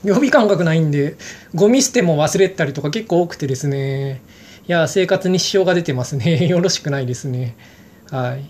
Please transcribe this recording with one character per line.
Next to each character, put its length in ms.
曜 120
日 140
感 200
覚 160
な 80
い 80
ん 100
で、 240
ゴ 140
ミ 120
捨 120
て 80
も 200
忘 160
れ 120
た 160
り 80
と 80
か 100
結 160
構 140
多 60
く 80
て 120
で 80
す 140
ね。 520
い 60
や 100
ー、 60
生 180
活 220
に 100
支 120
障 140
が 80
出 100
て 100
ま 100
す 140
ね。 300
<laughs> 40
よ 80
ろ 80
し 120
く 100
な 100
い 60
で 80
す 160
ね。 260
は 240
い。 140